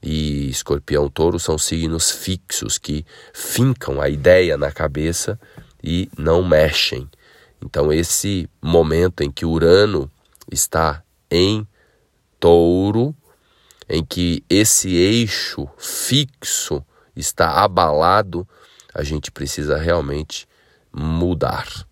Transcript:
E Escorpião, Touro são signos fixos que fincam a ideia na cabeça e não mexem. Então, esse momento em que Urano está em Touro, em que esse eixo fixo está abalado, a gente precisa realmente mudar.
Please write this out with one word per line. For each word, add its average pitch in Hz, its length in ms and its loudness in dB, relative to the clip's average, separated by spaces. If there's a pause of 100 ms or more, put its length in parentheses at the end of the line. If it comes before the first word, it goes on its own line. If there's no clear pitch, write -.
E 73 480 -4
Escorpião, 71 600 -2
Touro 85 280 0
são 82 200 -2
signos 82 540 -2
fixos - 680 -6
que 101 280 -6 (280)
fincam 127 680 -2
a 71 80 0
ideia 80 480 4
na 71 160 -2
cabeça 80 680 -4 (460)
e 85 340 -2
não 82 300 2
mexem. 76 640 2 (520)
Então, 76 300 -2
esse 85 580 -2 (120)
momento 85 600 2
em 73 100 -4
que 78 140 -8
Urano 82 680 4 (400)
está 80 520 -2 (260)
em 101 380 0 (720)
Touro, 92 760 4 (760)
em 82 160 -2
que 87 440 -2
esse 95 460 2
eixo 101 720 0 (100)
fixo - 1040 -4 (320)
está 80 480 0
abalado, 90 840 2 (460)
a 80 100 -6
gente 76 280 -6
precisa 73 460 -4
realmente 78 720 -4 (440)
mudar. 80 1000 -4